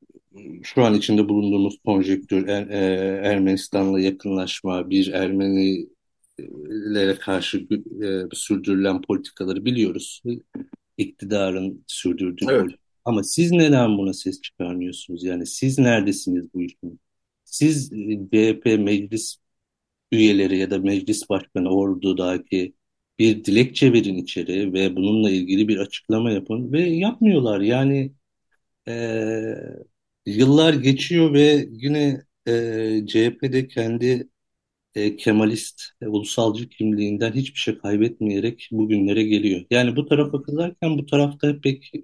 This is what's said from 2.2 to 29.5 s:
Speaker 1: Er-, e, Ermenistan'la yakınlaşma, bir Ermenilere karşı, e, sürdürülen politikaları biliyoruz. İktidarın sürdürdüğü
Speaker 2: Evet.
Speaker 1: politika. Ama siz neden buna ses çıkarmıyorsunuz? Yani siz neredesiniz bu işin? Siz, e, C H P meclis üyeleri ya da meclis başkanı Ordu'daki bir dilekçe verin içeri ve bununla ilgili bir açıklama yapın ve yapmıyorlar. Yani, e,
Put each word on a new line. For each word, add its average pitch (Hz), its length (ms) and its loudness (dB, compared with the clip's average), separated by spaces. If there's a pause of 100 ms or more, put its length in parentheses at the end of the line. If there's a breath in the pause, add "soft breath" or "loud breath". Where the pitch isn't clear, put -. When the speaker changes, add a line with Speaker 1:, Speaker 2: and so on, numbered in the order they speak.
Speaker 1:
Er-, 101 220 -4
e, 104 80 -4 (460)
Ermenistan'la 95 760 0
yakınlaşma, 95 920 -2
bir 95 240 0
Ermenilere 95 2000 -2
karşı, 95 480 -4 (360)
e, 95 200 -4 (100)
sürdürülen 95 680 0
politikaları 95 640 -4
biliyoruz. 110 580 -2 (720)
İktidarın 98 920 -4
sürdürdüğü 90 640 -4
Speaker 2:
Evet. 131 100 4
Speaker 1:
politika. 87 220 -4 (240)
Ama 110 180 0
siz 170 280 0
neden 139 460 6
buna 95 160 -2
ses - 280 -8
çıkarmıyorsunuz? 90 840 -10
Yani 87 220 -4
siz 131 340 -2
neredesiniz 98 720 0
bu 90 80 -6
işin? 87 380 -12 (440)
Siz, 147 500 0
e, 104 260 -6 (120)
C 110 180 4
H 110 100 0
P 110 180 2
meclis 104 600 -2 (760)
üyeleri 98 460 4
ya 92 140 -2
da 101 60 -2
meclis 98 520 -2
başkanı 92 400 -2
Ordu'daki 92 1040 -2 (460)
bir 110 240 2
dilekçe 123 500 4
verin 104 240 2
içeri 90 560 -4
ve 95 220 0
bununla 104 360 2
ilgili 95 360 0
bir 104 100 0
açıklama 110 540 -2
yapın 113 400 -6
ve 156 100 0
yapmıyorlar. 170 800 2
Yani, 135 520 0 (720)
e, 117 60 -8 (1300)